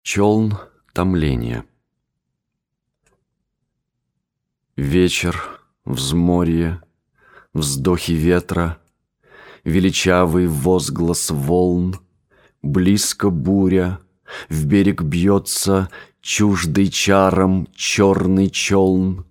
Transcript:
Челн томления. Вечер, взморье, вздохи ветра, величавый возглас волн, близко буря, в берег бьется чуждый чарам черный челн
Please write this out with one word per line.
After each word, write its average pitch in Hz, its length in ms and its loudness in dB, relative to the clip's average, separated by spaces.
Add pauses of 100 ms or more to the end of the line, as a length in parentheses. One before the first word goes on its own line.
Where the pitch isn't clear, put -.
Челн 104 560 0 (360)
томления. 69 720 -2 (3000)
Вечер, 85 800 0 (240)
взморье, 85 1000 0 (720)
вздохи 78 600 -2
ветра, 85 680 0 (840)
величавый 90 840 2
возглас 82 840 -2
волн, 90 720 0 (600)
близко 95 680 0
буря, 92 720 0 (480)
в 78 180 -4
берег 95 360 2
бьется 95 880 0 (320)
чуждый 98 680 0
чарам 95 880 2
черный 95 760 0
челн 92 800 0